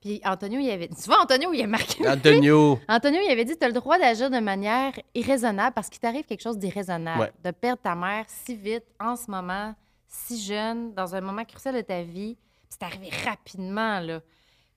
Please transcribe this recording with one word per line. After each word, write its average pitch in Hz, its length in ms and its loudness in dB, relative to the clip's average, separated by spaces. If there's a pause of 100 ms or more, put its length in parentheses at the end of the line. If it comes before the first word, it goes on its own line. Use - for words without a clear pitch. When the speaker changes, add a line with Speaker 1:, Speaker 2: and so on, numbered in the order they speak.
Speaker 1:
Puis 208 240 -8
Antonio, 202 340 -4
il 269 100 0
avait, 180 180 -4
tu - 180 -12
vois, 311 160 6
Antonio, 285 320 2
il 262 100 0
a 214 40 -4
marqué. - 400 -2
Speaker 2:
Antonio. 147 760 8
Speaker 1:
<laughs> - 60 -20
Antonio, 285 360 4
il 339 60 4
avait 233 140 2
dit, « 320 140 -6
T'as 269 80 4
le 233 60 0
droit 262 240 2
d'agir 254 320 4
de 254 100 0
manière 208 520 0 (240)
irraisonnable 240 580 0
parce 214 160 -6
qu'il - 100 -20
t'arrive 240 260 -4
quelque - 180 -8
chose 226 140 -4
d'irraisonnable. 175 640 -4
Speaker 2:
Ouais. - 100 -2 (120)
Speaker 1:
De 180 80 -4
perdre 247 300 -2
ta 175 140 -2
mère 196 320 -4
si - 280 -12
vite, 220 280 -6 (160)
en 233 160 -4
ce 233 160 -10
moment, 190 420 -6 (340)
si - 340 -10
jeune, 220 520 -6
dans 185 220 -6
un 190 60 -6
moment 196 240 -6
crucial - 300 -10
de 233 60 -2
ta 180 220 -6
vie. » 196 340 -10 (320)
Puis - 100 -18
c'est 196 60 -10
arrivé 185 240 -12 (160)
rapidement, 202 760 -4
là. 165 220 -6 (560)